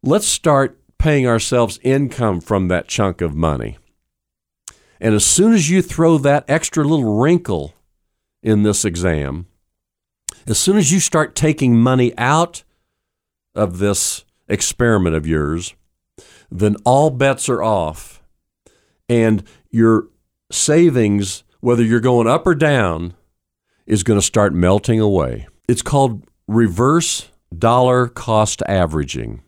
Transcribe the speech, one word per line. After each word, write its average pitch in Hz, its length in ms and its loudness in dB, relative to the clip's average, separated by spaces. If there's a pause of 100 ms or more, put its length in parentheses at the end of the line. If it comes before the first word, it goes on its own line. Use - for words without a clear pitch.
Let's 196 260 0
start 139 500 0 (200)
paying 147 280 2
ourselves 120 560 0
income 123 600 0
from 95 260 -2
that 87 220 -2
chunk 98 320 -2
of 82 120 -4
money. 73 440 -4 (1200)
And 110 160 2
as 104 100 0
soon 220 280 2
as 165 160 0
you 185 120 2
throw 165 360 2
that 143 320 0
extra 156 340 -2
little 139 340 0
wrinkle 117 560 0 (680)
in 107 200 2
this 104 200 0
exam, 85 600 -4 (1000)
as - 140 -2
soon 190 160 2
as 165 160 2
you 185 80 2
start 156 360 -2
taking 143 440 2
money 123 380 2
out 151 460 -2 (920)
of 92 220 -2
this - 480 -4 (240)
experiment 101 680 0
of 76 100 -4
yours, 78 480 -4 (800)
then 104 320 0
all 139 280 2
bets 135 360 -2
are 113 160 -2
off. 90 580 -4 (840)
And 113 360 2 (260)
your 113 400 2 (420)
savings, 120 920 0 (160)
whether 120 220 2
you're 113 180 2
going 120 260 2
up 143 180 0
or 175 100 2
down, 95 580 0 (720)
is 104 180 -2
gonna 104 180 2
start 101 320 0
melting 98 460 2
away. 85 480 -2 (180)
It's - 160 0
called 135 440 -2 (200)
reverse 117 840 0 (280)
dollar 123 520 2
cost 110 580 -2
averaging. 73 800 -4